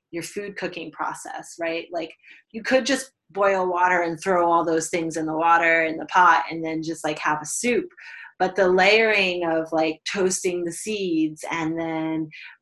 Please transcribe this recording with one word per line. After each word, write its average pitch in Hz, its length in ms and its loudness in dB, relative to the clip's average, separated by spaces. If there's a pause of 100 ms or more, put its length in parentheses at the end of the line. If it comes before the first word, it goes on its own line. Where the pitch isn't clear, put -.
(100)
your 165 120 -6
food 202 340 -10
cooking 170 360 -8
process, - 680 -10
right? 165 320 -4
Like, 165 240 -8 (380)
you 220 100 -10
could 262 220 2
just - 260 -2 (200)
boil 196 360 2
water 180 360 2
and 165 180 -4
throw 175 320 2
all 170 120 4
those 165 260 0
things 165 260 -4
in 160 100 -2
the 156 100 -4
water 165 480 4
in 160 120 -2
the 165 100 -10
pot 175 440 6
and 165 120 -6
then 160 200 -4
just, 156 220 -6
like, 156 160 -2
have 151 200 -2
a 156 60 -10
soup. 233 420 -2 (500)
But 185 160 0
the 190 140 4
layering 190 760 4
of, 160 280 -2
like, 160 280 0 (120)
toasting 185 520 0
the 170 80 -4
seeds 165 800 -2
and 165 300 -2
then 160 480 -4 (340)